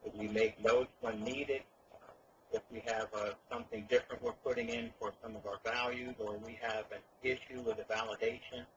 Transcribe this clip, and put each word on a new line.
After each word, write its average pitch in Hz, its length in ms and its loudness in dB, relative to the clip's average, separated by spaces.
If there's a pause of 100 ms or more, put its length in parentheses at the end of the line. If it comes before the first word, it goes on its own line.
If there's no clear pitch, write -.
(160)
We 107 120 -2
make 107 340 4
notes 123 380 8
when 110 220 -2
needed. 131 400 0 (880)
If 110 100 0 (100)
we 113 140 -8
have, 110 280 0
uh, 104 160 0 (200)
something 117 400 -6
different 123 320 4
we're 120 100 0
putting 120 360 0
in 117 220 -2 (100)
for 104 120 -4 (100)
some 113 120 -8
of 104 120 -10
our 101 180 -4
values, 123 540 0
or 104 200 -2
we 117 240 -10
have 110 300 0
an 101 100 -10 (200)
issue 127 400 -2
with 110 160 0
a 110 140 -2
validation 113 680 0 (160)